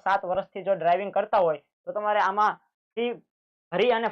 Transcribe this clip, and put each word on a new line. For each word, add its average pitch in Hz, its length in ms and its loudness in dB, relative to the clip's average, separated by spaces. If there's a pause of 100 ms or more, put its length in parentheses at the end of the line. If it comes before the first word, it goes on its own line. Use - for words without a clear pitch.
સાત 196 220 0
વર્ષથી 185 420 -6
જો 196 80 2
ડ્રાઇવિંગ 175 380 0
કરતા 208 320 2
હોય 156 160 0 (240)
તો 175 120 -10
તમારે 208 220 0
આમાં 202 380 2 (400)
ફી 240 120 0 (600)
ભરી 214 260 2
અને 226 140 -2